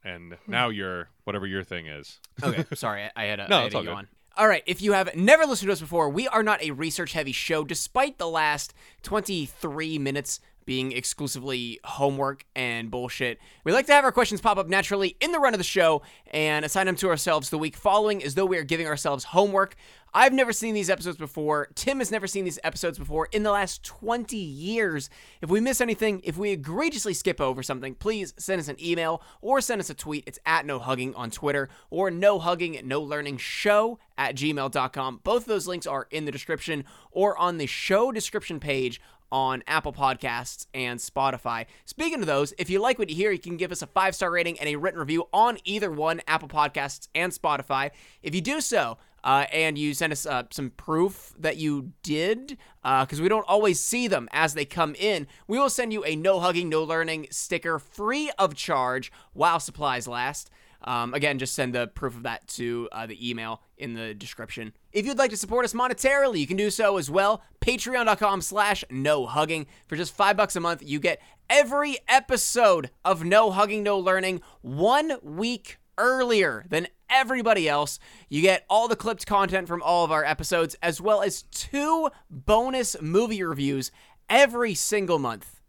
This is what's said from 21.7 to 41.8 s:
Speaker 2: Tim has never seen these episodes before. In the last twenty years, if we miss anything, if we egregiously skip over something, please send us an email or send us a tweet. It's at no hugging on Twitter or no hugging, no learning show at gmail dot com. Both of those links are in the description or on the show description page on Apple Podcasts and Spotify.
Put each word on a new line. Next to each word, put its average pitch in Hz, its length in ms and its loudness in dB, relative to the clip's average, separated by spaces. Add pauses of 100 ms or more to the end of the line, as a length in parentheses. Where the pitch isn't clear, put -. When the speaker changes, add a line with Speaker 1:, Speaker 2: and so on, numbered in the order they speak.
Speaker 2:
Tim 269 240 -2
has 233 120 -2
never 214 140 -2
seen 190 180 -4
these 170 200 -4
episodes 160 340 -4
before. 151 340 -4
In 214 120 0
the 214 80 2
last 202 320 -2
twenty 233 540 -4
years, 170 680 -2 (320)
if 165 120 -2
we 208 80 6
miss 254 220 2
anything, 220 420 0
if 160 120 -4
we 202 160 -2
egregiously 196 640 -4
skip - 260 -2
over 131 220 0
something, 131 320 -8
please 208 440 -4
send 190 220 -4
us 143 80 -6
an 151 160 -10
email 165 380 0 (200)
or 254 200 2
send 226 200 -2
us 160 100 -8
a - 20 -10
tweet. 151 320 -8
It's - 220 -16
at 160 180 2
no 139 140 -4
hugging 127 340 -4
on 117 160 -8
Twitter 143 400 -2 (220)
or 185 180 0
no 185 300 4
hugging, 165 460 -2
no 135 160 -2
learning 143 360 -4
show 214 600 2 (180)
at 135 180 0
gmail 139 360 -2
dot 131 220 0
com. 131 300 -6
Both 226 200 2
of 240 40 -16
those 202 200 -2
links 180 180 -6
are 139 240 -6
in 156 160 -6
the 143 60 -6
description 147 540 -6 (260)
or 196 260 2
on 170 220 0
the 139 80 -2
show 220 440 2
description 202 480 -6
page 131 400 -2 (320)
on 131 360 0
Apple 147 260 -2
Podcasts 127 800 -2
and 123 260 -4
Spotify. 123 680 -2 (180)